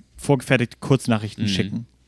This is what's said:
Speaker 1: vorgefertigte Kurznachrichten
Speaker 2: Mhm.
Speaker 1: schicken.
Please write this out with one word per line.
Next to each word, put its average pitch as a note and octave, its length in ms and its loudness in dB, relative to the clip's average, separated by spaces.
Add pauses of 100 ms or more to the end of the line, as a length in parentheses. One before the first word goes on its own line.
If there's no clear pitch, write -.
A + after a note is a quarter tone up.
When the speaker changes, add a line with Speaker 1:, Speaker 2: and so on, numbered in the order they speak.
(160)
Speaker 1:
vorgefertigte B2+ 640 0
Kurznachrichten A2 640 0
Speaker 2:
Mhm. G#2 40 0
Speaker 1:
schicken. G2+ 380 -4 (220)